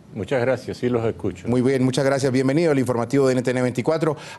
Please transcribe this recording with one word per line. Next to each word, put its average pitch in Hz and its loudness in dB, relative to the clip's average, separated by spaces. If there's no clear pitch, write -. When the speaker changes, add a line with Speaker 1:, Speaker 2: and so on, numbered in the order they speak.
Speaker 1:
muchas 117 -2
gracias, 120 -2
sí 123 -2
los 117 0
escucho. 92 -4
Speaker 2:
Muy 123 2
bien, 131 2
muchas 131 2
gracias, 139 2
bienvenido 147 2
al 135 2
informativo 123 0
de 127 4
N 127 2
T 127 0
N 127 0
veinticuatro. 143 0